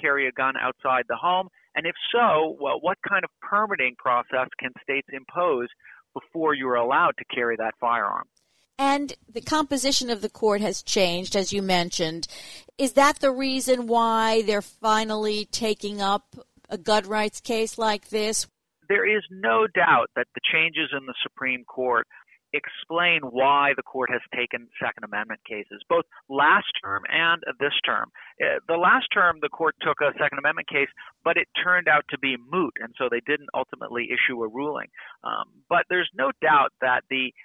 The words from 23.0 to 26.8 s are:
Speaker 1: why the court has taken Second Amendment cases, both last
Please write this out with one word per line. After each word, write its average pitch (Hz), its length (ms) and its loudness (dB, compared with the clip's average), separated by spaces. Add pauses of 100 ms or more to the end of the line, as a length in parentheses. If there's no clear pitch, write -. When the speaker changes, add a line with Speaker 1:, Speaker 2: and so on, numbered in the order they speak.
Speaker 1:
why 139 540 4
the 143 60 -4
court 127 280 -4
has 123 100 -2 (160)
taken 120 320 -6 (100)
Second 113 260 -6
Amendment 107 440 -8
cases, 104 400 -12
both - 160 2 (240)
last 147 380 4 (180)